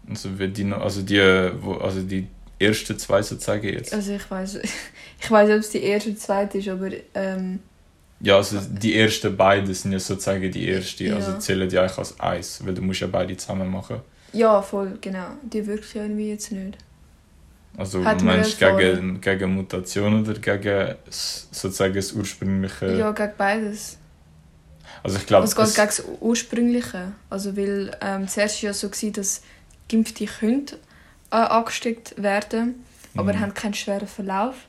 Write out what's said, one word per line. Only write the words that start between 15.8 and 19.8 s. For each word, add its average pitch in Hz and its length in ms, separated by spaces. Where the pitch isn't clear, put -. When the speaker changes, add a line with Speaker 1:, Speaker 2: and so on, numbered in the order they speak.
Speaker 2:
ja 214 100
irgendwie 214 260
jetzt 208 220
nicht. 196 260
Speaker 1:
Also 101 280
Speaker 2:
Hat 92 180
man 92 140
Speaker 1:
meinst - 240
du 95 40
Speaker 2:
erfahren. 92 540
Speaker 1:
gegen, - 20
gegen 95 340
Mutation 101 680